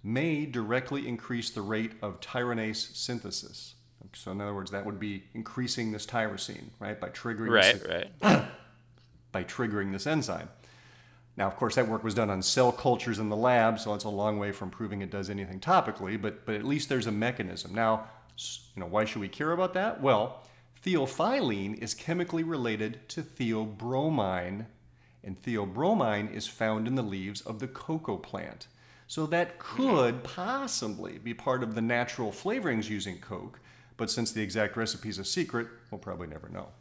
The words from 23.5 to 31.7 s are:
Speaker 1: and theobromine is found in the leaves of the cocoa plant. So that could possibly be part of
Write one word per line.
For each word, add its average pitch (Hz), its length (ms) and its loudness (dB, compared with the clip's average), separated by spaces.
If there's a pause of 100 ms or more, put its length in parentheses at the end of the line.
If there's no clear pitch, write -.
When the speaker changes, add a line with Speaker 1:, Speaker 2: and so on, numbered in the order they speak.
Speaker 1:
and 98 180 -10
theobromine 110 920 2
is 107 120 -6
found 110 400 0
in 123 100 0
the 127 60 0
leaves 98 380 -4
of 110 200 -8
the 131 80 -6
cocoa 156 500 -4
plant. - 480 -8 (400)
So - 220 -4
that 170 300 2
could 131 680 4
possibly 220 960 -4
be 117 140 -6
part 127 300 0
of 113 120 -2